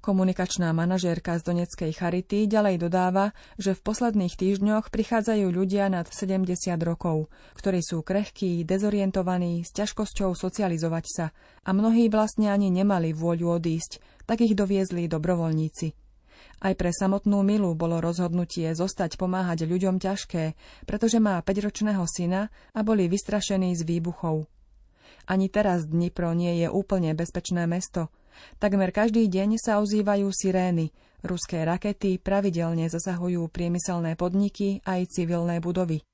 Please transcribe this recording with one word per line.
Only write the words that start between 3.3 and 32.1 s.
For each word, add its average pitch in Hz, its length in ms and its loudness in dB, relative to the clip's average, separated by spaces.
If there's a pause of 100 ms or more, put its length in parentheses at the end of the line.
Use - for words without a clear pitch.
že 190 160 0
v - 160 -6
posledných 214 480 0
týždňoch 202 560 0
prichádzajú 220 560 0
ľudia 196 400 0
nad 175 160 -2
sedemdesiat 185 720 -2
rokov, 165 560 -2 (240)
ktorí 185 240 0
sú 165 240 -4
krehkí, 190 640 -2
dezorientovaní, 185 960 0
s - 80 -14
ťažkosťou 202 640 -2
socializovať 165 720 -2
sa 165 160 -2 (400)
a - 80 -4
mnohí 226 400 4
vlastne 214 400 2
ani 202 160 2
nemali 180 480 2
vôľu 170 400 0
odísť, 165 400 -2 (320)
tak 233 160 4
ich 214 80 4
doviezli 190 560 0
dobrovoľníci. 160 880 0 (640)
Aj 190 160 0
pre 175 160 0
samotnú 202 480 2
Milu 202 320 2
bolo 165 240 0
rozhodnutie 170 800 -2
zostať 180 400 -2
pomáhať 180 480 -2
ľuďom 185 320 2
ťažké, 180 560 -4 (320)
pretože 220 320 2
má 202 240 4
päťročného 202 640 0
syna 180 480 -2 (240)
a 214 80 0
boli 202 240 4
vystrašení 196 640 0
z 170 80 -4
výbuchov. 165 640 -2 (800)
Ani 190 240 2
teraz 180 400 2
Dnipro 170 480 0
nie 170 240 0
je 165 80 2
úplne 175 480 0
bezpečné 170 480 -4
mesto. 170 480 -4 (460)
Takmer 190 320 2
každý 220 400 2
deň 196 260 2
sa 214 220 0
ozývajú 202 480 2
sirény. 180 640 0 (320)
Ruské 175 400 -4
rakety 185 560 -2